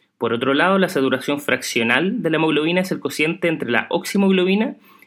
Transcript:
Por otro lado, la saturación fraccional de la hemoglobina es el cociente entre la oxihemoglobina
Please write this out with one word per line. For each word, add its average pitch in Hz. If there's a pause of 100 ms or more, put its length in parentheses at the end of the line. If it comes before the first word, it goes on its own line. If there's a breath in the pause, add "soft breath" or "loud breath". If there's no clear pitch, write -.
(160)
Por 113
otro 131
lado, 180
la 180
saturación 135
fraccional 139
de 160
la 156
hemoglobina 160
es 185
el 151
cociente 160
entre 151
la 113
oxihemoglobina 196 (300 loud breath)